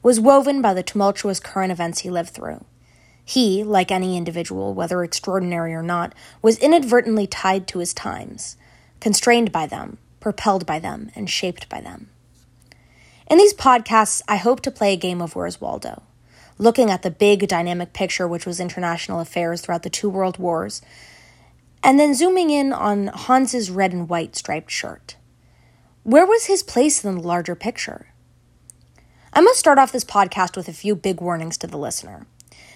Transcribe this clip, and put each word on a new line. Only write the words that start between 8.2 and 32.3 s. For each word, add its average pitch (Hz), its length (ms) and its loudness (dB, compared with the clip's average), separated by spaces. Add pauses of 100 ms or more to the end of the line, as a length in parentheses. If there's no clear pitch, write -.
constrained 233 500 2
by 160 160 -4
them, - 300 -14 (240)
propelled 196 460 -2
by 156 120 -4
them, - 360 -12
and 202 160 -10
shaped - 400 -6
by - 100 -10
them. - 300 -20 (1200)
In 320 80 8
these 403 160 8
podcasts, 226 760 2
I 208 80 0
hope 233 240 0
to 269 100 -8
play 202 220 0
a 185 60 -2
game 175 240 -6
of 165 120 -10
Where's 180 240 -8
Waldo, - 440 -10 (560)
looking 226 320 4
at 180 100 -2
the 180 100 -4
big 202 380 2
dynamic 175 460 -4
picture 185 340 -4
which 170 160 -8
was 175 160 -8
international 175 600 -6
affairs 170 420 -4
throughout 170 220 -6
the 175 40 -8
two 202 220 -4
world 185 260 -2
wars, 180 460 -4 (1000)
and 269 160 6
then 294 160 4
zooming 339 360 2
in 277 240 0
on 202 320 -2
Hans's 254 640 0
red 185 240 0
and 175 120 -6
white 165 300 -6
striped - 340 -8
shirt. - 460 -12 (840)
Where 294 240 6
was 453 180 4
his 381 180 0
place 285 400 0
in 196 120 -4
the 175 80 -6
larger 175 320 -4
picture? - 540 -10 (1200)
I - 80 4
must 427 200 6
start 285 180 6
off 269 140 6
this 254 120 -4
podcast 190 540 0
with 185 100 -10
a 165 60 -12
few 208 200 -2
big 180 280 -4
warnings 165 340 -4
to - 100 -12
the 147 120 -10
listener. 107 480 -10 (500)